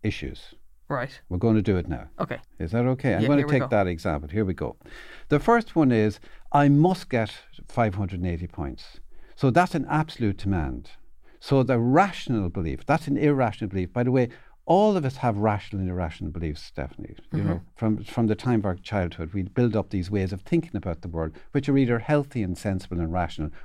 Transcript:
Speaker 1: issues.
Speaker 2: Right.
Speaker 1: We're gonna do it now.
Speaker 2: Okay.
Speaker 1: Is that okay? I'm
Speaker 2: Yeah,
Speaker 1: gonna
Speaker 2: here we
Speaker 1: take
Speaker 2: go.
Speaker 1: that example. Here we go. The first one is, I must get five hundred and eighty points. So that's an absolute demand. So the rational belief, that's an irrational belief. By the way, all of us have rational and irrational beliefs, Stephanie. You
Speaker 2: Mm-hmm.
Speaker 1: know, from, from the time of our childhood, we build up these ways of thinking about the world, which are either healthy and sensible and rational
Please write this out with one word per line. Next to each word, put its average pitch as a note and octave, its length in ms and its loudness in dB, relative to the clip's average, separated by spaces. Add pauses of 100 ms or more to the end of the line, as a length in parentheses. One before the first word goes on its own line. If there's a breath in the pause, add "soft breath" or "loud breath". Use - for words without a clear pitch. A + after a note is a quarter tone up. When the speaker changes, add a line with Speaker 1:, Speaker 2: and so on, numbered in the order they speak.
Speaker 1:
issues. - 540 -6 (320)
Speaker 2:
Right. C#3 420 -6
Speaker 1:
We're F2+ 80 -2
gonna A2 240 4
do F#2+ 160 4
it F2 100 -2
now. - 200 -6 (100)
Speaker 2:
Okay. - 220 -4 (180)
Speaker 1:
Is E2 140 -6
that A#2+ 140 2
okay? C3 280 0
I'm F#2 80 2
Speaker 2:
Yeah, - 60 4
Speaker 1:
gonna C#3+ 140 4
Speaker 2:
here D3 60 0
we D3 40 -2
Speaker 1:
take C3+ 120 4
Speaker 2:
go. B2+ 40 -4
Speaker 1:
that G#2 200 4
example. D#2 420 -2
Here G#2 160 0
we F#2 100 -2
go. - 200 -6 (520 loud breath)
The D3 120 4
first A3+ 360 2
one C#3+ 160 6
is, G#2+ 280 2 (320 soft breath)
I C#3+ 180 6
must D#3+ 400 4
get A2+ 220 -2 (360)
five A2 280 2
hundred F#2 260 -4
and F2+ 60 0
eighty E2+ 200 -4
points. - 520 -10 (360 soft breath)
So C3+ 160 2
that's F3+ 240 4
an C#3 140 -2
absolute D3 480 -2
demand. D2 520 -2 (500 soft breath)
So C3+ 240 2
the A#2+ 160 2
rational B2 720 2
belief, E2 360 -4
that's - 220 0
an C#3 80 0
irrational B2+ 540 2
belief. F#2 240 -2
By A#2+ 100 0
the B2+ 80 2
way, B2+ 160 4 (380 loud breath)
all G3 320 4
of D3 80 0
us C3 100 -4
have A#2 220 0
rational G#2 440 0
and F#2 80 0
irrational E2+ 420 -4
beliefs, D#2 300 -6
Stephanie. - 540 -10 (160)
You - 80 -2
Speaker 2:
Mm-hmm. G2+ 80 0
Speaker 1:
know, F#2 140 0 (140)
from, G#2+ 280 0
from A2+ 240 0
the G#2+ 80 2
time A#2+ 240 0
of G2+ 60 0
our F#2 100 -2
childhood, F2 580 -4
we G2 100 -2
build A2 340 0
up G2 120 -2
these F#2 220 -4
ways F#2+ 220 0
of F#2+ 80 -8
thinking E3 340 -2
about F2 260 -6
the - 60 -12
world, D#2+ 240 -4 (220 loud breath)
which C#3 160 0
are C#3 80 4
either A#2+ 220 2
healthy C#3+ 440 -2
and F#2 140 -4
sensible F#2 420 -4
and E2 140 -2
rational D#2+ 360 -2 (160 soft breath)